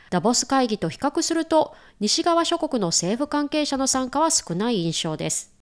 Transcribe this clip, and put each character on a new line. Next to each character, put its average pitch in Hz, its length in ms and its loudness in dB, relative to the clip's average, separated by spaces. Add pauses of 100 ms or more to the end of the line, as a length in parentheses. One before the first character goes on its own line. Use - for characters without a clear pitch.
(100)
ダ 180 100 2
ボ 220 140 2
ス - 120 0
会 262 220 2
議 208 100 -2
と 165 100 -2
比 - 100 -8
較 294 240 -2
す 330 120 -2
る 320 100 0
と、 320 300 2 (240)
西 214 240 0
側 339 220 4
諸 339 160 0
国 277 200 -2
の 180 80 0
政 185 300 0
府 285 100 -2
関 294 200 0
係 302 160 0
者 285 120 -4
の 262 120 0
参 262 200 0
加 277 120 -2
は 320 100 4
少 - 240 -2
な 208 160 0
い 190 140 0
印 165 180 -2
象 156 140 -2
で 160 140 -4
す。 - 220 -6 (120)